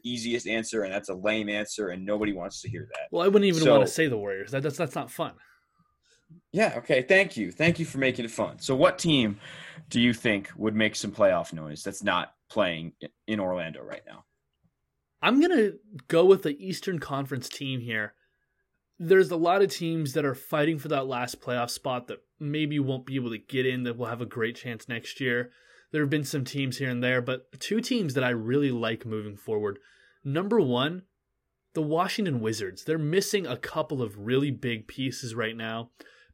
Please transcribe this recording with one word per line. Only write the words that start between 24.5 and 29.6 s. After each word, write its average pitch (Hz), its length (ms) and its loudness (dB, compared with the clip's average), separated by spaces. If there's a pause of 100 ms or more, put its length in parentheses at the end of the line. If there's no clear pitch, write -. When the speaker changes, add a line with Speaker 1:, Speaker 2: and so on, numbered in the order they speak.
Speaker 2:
chance 117 320 -12
next - 320 -8
year. 123 300 -2 (420)
There 156 100 0
have 139 80 0
been 151 140 0
some 135 200 -4
teams 135 340 -4
here 135 120 -2
and 120 120 -2
there, 127 180 2
but 127 400 -6
two 214 200 -2
teams 208 340 0
that 131 100 2
I 123 60 2
really 123 400 2
like 113 360 -2
moving 107 300 -8
forward. 104 420 -2 (460)